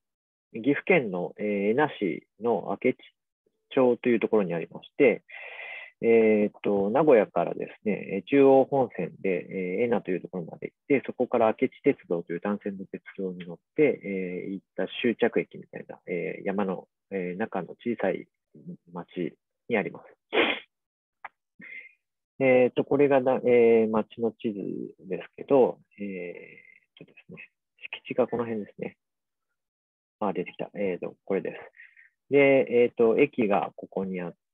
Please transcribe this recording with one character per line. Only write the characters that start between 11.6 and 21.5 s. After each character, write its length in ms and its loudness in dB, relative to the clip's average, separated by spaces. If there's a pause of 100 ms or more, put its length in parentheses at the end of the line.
智 20 -20 (120)
鉄 140 2 (120)
道 140 -2
と 100 -12
い 40 -2
う 40 -8
単 220 -4
線 140 -8
の 100 -14
鉄 160 -14 (160)
道 140 -6
に 140 -14
乗 80 -14
っ 20 -14 (200)
て、 280 2
え 440 -6
ー、 40 -8
行 100 -10
っ 40 -20 (100)
た 100 -4 (160)
終 140 0
着 240 0
駅 160 -6
み 80 -18
た 140 -14
い 100 -16
な、 180 -18
え 360 -6
ー、 20 -12
山 200 -2
の、 220 -6 (240)
え 240 -6
ー、 40 -8
中 240 -6
の 80 -14
小 300 -6
さ 100 0
い 160 -6 (680)
町 440 -8 (320)
に 80 0
あ 60 0
り 80 -8
ま 100 -14
す。 40 -20 (2250)